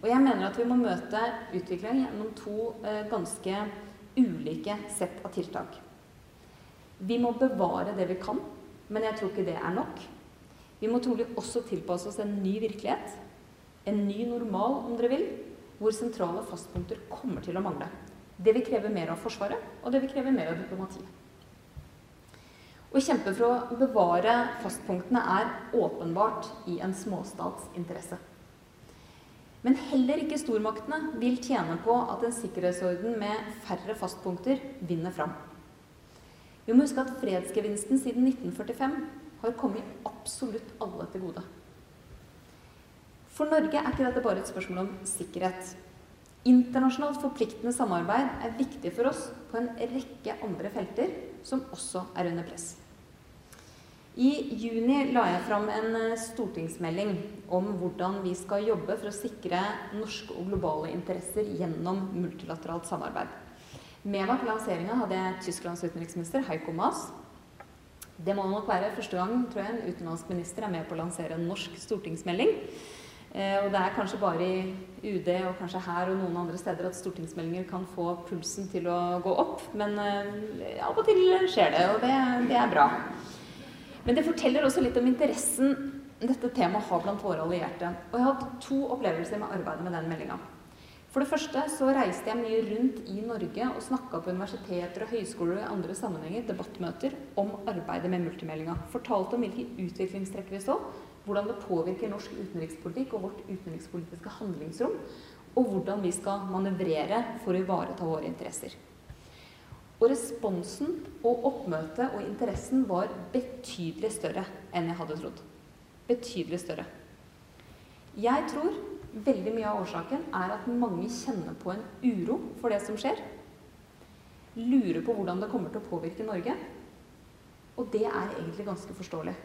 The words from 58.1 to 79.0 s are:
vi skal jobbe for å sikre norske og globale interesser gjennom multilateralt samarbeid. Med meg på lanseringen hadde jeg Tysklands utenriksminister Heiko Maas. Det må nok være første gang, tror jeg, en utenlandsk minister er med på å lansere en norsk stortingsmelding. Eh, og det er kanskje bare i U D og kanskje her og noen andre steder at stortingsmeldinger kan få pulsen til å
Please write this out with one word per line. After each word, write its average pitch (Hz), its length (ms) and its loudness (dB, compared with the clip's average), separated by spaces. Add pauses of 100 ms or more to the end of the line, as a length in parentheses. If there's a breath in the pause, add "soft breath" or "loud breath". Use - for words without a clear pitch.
vi 185 120 0
skal 202 320 0
jobbe 202 320 2
for 208 100 -6
å 208 60 -6
sikre 180 460 -2 (340)
norske 214 400 -6
og 180 140 -4
globale 160 420 0
interesser 180 540 -2
gjennom 185 680 -2
multilateralt 165 720 -4
samarbeid. - 420 -4 (760 loud breath)
Med 196 220 0
meg 247 140 2
på 254 60 -2
lanseringen 220 520 0
hadde 196 160 0
jeg 185 260 0
Tysklands 170 440 -6
utenriksminister 170 600 -2
Heiko 165 280 -4
Maas. 202 400 0 (1120)
Det 196 100 2
må 196 160 0
nok 208 160 -2
være 202 300 2
første 208 200 -4
gang, 226 300 2
tror 208 160 -4
jeg, 202 80 -4
en 226 220 -4
utenlandsk 165 360 -6
minister 175 360 -4
er 208 60 -2
med 165 180 -4
på 175 80 -6
å - 20 -4
lansere 165 340 -4
en 170 160 -2
norsk - 280 -6
stortingsmelding. 190 720 0 (840 loud breath)
Eh, 196 280 2
og 202 80 2
det 196 100 4
er 208 140 2
kanskje 196 240 0
bare 175 220 2
i 185 340 0 (300)
U 202 160 0
D 180 240 2
og 180 140 -2
kanskje 180 260 -4
her 180 260 0
og 190 60 2
noen 175 200 0
andre 170 200 -2
steder 180 300 -2
at 180 80 -4
stortingsmeldinger 170 720 -4
kan 185 260 -4
få 175 320 -2
pulsen 185 460 -4
til 175 120 0
å 175 380 2